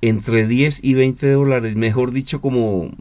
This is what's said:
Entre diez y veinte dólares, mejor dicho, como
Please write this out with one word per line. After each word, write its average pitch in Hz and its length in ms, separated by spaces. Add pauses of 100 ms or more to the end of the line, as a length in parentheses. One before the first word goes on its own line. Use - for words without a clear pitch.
Entre 113 460
diez 139 340
y 135 120
veinte 131 360
dólares, 131 460
mejor 113 360
dicho, 135 280
como 113 600